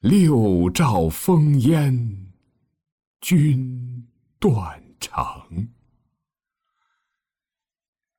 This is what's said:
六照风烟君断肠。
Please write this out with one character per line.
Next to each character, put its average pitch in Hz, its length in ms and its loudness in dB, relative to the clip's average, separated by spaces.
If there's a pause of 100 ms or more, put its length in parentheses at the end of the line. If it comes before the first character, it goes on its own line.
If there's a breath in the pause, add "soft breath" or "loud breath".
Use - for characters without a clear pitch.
六 113 680 2
照 92 400 0
风 151 540 2
烟 120 720 -2 (880)
君 127 840 -2 (320)
断 110 420 -2 (200)
肠。 - 680 -10 (2500)